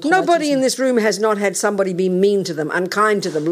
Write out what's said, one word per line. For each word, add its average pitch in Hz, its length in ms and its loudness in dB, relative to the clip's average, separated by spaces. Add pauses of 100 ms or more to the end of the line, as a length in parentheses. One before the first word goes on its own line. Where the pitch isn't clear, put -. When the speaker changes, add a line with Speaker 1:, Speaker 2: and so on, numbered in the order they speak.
Speaker 1:
Nobody 320 440 2
in 269 80 2
Speaker 2:
traumatisme. - 0 -
Speaker 1:
this 262 180 0
room 254 200 0
has 208 200 2
not 208 260 0
had 196 120 -2
somebody 196 380 0
be 185 140 0
mean 190 360 2
to 175 100 -6
them, 156 180 -4
unkind 202 520 0
to 185 60 -4
them, 151 220 -2